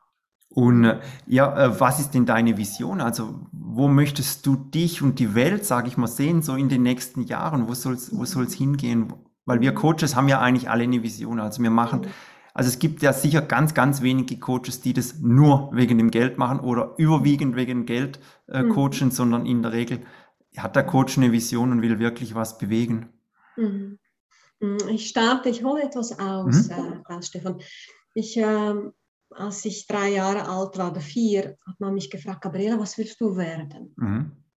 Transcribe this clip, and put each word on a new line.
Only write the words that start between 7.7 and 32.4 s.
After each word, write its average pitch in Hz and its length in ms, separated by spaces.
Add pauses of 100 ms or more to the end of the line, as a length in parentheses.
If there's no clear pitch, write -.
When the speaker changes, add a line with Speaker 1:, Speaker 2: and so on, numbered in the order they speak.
Speaker 1:
soll's, 127 400
wo - 60
Speaker 2:
Mhm. 123 80
Speaker 1:
soll's 123 260
hingehen? 123 580 (340)
Weil 123 160
wir 131 100
Speaker 2:
Mhm. - 60
Speaker 1:
Coaches 160 380
haben 131 120
ja 135 140
eigentlich 123 280
alle 117 140
eine 123 180
Vision. 110 380
Also 110 240
wir 113 80
machen, 117 300
Speaker 2:
Mhm. 95 60 (460)
Speaker 1:
also 127 140
es 120 100
gibt 156 240
ja 139 120
sicher 147 280
ganz, 151 320
ganz 135 300
wenige 127 340
Coaches, 127 440
die 123 120
das - 280
nur 135 520
wegen 117 240
dem 113 140
Geld 123 260
machen 127 220
oder 120 380
überwiegend 147 580
wegen 123 320
Geld, 131 320 (280)
äh, 131 140
Speaker 2:
Mhm. - 80
Speaker 1:
coachen, 139 400
sondern 120 380
in 120 160
der 113 100
Regel 120 280 (540)
hat - 200
der 139 100
Coach 135 320
eine 127 140
Vision 117 400
und 117 100
will 113 160
wirklich 117 380
was 113 240
bewegen. 113 500 (460)
Speaker 2:
Mhm. 202 440 (640)
Mhm. 202 160 (120)
Ich 220 200
starte, 247 400
ich 226 140
hole 285 200
etwas 254 360
aus, 190 500
Speaker 1:
Mhm. 175 60 (240)
Speaker 2:
äh, - 40
Klaus 175 240
Stefan. 180 320 (540)
Ich, 220 240
ähm, 208 560 (380)
als 196 340
ich 202 200
drei 202 240
Jahre 196 380
alt 190 300
war 175 140
oder 139 100
vier, 208 640
hat 185 140
man 196 140
mich 196 160
gefragt: - 320